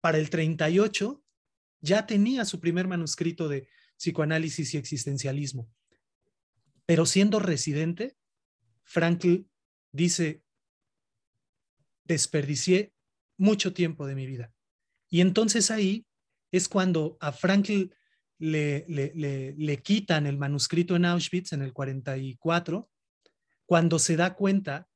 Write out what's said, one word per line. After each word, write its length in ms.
Para 180
el 120
treinta 400
y 80
ocho 460
ya 240
tenía 380
su 140
primer 300
manuscrito 600
de 200
psicoanálisis 760
y 40
existencialismo. 920
Pero 200
siendo 320
residente, 800
Frankl 640
dice, 500
"Desperdicié 880
mucho 340
tiempo 340
de 80
mi 120
vida". 260
Y 100
entonces 500
ahí 360
es 180
cuando 520
a 120
Frankl 580
le, 500
le, 260
le, 380
le 300
quitan 440
el 120
manuscrito 580
en 80
Auschwitz 480
en 100
el 100
cuarenta 440
y 200
cuatro, 540
cuando 320
se 180
da 180
cuenta 600